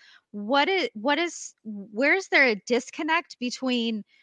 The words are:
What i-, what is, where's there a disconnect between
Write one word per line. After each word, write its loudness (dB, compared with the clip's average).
What 0
i-, 0
what 0
is, -6
where's 0
there 6
a 2
disconnect -2
between -2